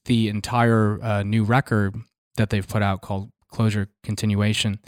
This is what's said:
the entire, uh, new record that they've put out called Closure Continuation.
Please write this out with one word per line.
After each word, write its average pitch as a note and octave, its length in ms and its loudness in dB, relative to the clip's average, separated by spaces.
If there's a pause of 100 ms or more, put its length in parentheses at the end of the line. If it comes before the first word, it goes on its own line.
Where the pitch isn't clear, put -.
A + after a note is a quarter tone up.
the A2+ 240 2
entire, A2 720 2
uh, G#2 200 -2
new G#2+ 220 0
record G#2+ 520 0 (400)
that A2 140 0
they've G2+ 160 -2
put G#2 160 -2
out G2 180 0
called G2 300 -8 (180)
Closure G#2 400 -2 (140)
Continuation. G#2 840 0